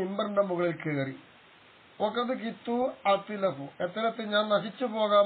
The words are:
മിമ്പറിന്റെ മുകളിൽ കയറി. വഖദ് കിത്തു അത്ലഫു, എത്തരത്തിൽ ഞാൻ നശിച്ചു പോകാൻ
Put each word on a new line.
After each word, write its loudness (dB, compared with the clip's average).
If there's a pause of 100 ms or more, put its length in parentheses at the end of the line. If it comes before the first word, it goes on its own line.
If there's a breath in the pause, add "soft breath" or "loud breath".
മിമ്പറിന്റെ 0
മുകളിൽ 0
കയറി. -2 (840)
വഖദ് 0
കിത്തു -4 (360)
അത്ലഫു, -2 (200)
എത്തരത്തിൽ -4
ഞാൻ 4
നശിച്ചു 0
പോകാൻ 4